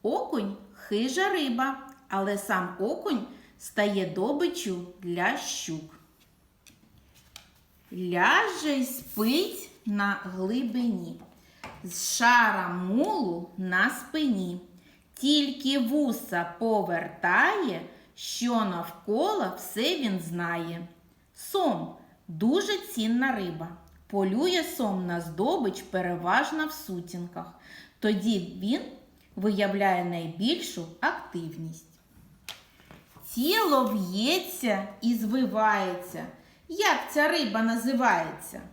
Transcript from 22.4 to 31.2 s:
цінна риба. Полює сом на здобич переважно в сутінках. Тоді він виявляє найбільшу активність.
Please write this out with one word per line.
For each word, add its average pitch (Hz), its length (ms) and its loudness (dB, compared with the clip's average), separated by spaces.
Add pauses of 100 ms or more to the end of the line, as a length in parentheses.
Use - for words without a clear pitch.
цінна 240 540 0
риба. 170 360 -4 (380)
Полює 240 560 2
сом 196 440 -2
на 170 140 -2
здобич 196 640 0
переважно 190 840 0
в 302 60 -6
сутінках. 175 800 -10 (460)
Тоді 196 640 0
він 214 180 0 (560)
виявляє 196 680 2
найбільшу 175 840 -2 (140)
активність. 165 840 -6 (1500)